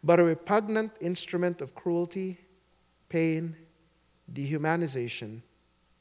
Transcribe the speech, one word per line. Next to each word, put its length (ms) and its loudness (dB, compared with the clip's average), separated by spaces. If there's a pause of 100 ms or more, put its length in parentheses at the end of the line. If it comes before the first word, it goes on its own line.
but 160 8
a 60 10
repugnant 760 0
instrument 600 -2
of 120 -12
cruelty, 680 -4 (640)
pain, 480 0 (800)
dehumanization, 1080 -2 (600)